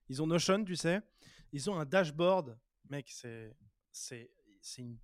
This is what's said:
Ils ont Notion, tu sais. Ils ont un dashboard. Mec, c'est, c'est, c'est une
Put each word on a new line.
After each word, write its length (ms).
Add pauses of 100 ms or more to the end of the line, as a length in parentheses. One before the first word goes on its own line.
Ils 120
ont 60
Notion, 360
tu 120
sais. 260 (500)
Ils 180
ont 100
un 60
dashboard. 720 (320)
Mec, 200
c'est, 460 (360)
c'est, 380 (320)
c'est 200
une 220